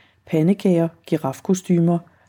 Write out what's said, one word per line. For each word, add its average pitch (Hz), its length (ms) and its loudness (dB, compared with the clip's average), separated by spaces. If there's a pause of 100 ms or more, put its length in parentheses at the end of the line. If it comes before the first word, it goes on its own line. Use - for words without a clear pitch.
(260)
Pandekager, 170 600 0 (180)
girafkostymer, 170 920 -2 (300)